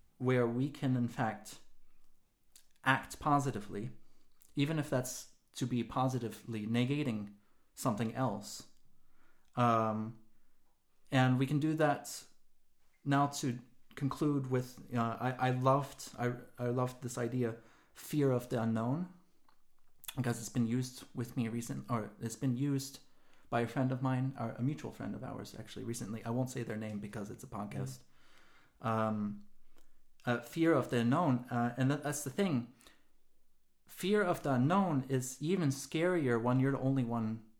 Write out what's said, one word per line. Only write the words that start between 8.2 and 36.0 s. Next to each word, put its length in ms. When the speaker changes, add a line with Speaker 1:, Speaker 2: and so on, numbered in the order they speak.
Speaker 1:
Um, 580
and 280
we 80
can 120
do 160
that 480
now 220
to 320
conclude 560
with, 280
uh, 40
I, 380
I 120
loved, 680
I, 120
I 100
loved 340
this 160
idea, 360
fear 360
of 180
the 140
unknown, 460
because 220
it's 100
been 180
used 380
with 220
me 120
recent, 420
or 200
it's 160
been 200
used 440
by 120
a 40
friend 240
of 120
mine, 360
or 200
a 40
mutual 300
friend 220
of 100
ours, 340
actually, 260
recently. 400
I 60
won't 200
say 120
their 140
name 240
because 300
it's 140
a 40
podcast. 500
Speaker 2:
Mm. 40
Speaker 1:
Um, 520
uh, 140
fear 340
of 160
the 80
unknown, 520
uh, 260
and 140
that, 140
that's 180
the 80
thing. 380
Fear 360
of 200
the 100
unknown 560
is 320
even 300
scarier 680